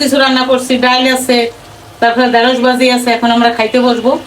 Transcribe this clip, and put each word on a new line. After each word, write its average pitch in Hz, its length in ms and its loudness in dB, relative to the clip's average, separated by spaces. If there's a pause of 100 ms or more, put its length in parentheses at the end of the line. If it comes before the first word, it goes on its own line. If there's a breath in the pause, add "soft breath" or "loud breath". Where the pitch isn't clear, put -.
কিছু 277 240 0
রান্না 262 260 0
করছি, 254 220 0 (120)
ডাল 254 200 2 (120)
আছে, 254 220 0 (640)
তারপরে 233 340 2
ঢেঁড়স 233 320 2
ভাজি 247 200 2 (100)
আছে। 247 200 -2
এখন 233 200 -2
আমরা 240 200 0
খাইতে 226 300 -2
বসবো 233 240 0 (160)